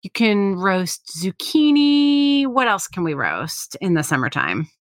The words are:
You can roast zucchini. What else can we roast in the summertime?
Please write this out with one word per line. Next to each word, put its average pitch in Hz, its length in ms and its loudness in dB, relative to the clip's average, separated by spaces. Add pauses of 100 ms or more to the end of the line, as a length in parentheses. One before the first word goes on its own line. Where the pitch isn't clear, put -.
You 196 80 -14
can 202 480 2
roast 185 500 -2 (140)
zucchini. 285 1200 2
What 254 220 0
else 202 200 -2
can 180 180 -6
we 156 80 -2
roast 107 680 -6
in 180 120 0
the 156 100 2
summertime? 131 640 -2 (140)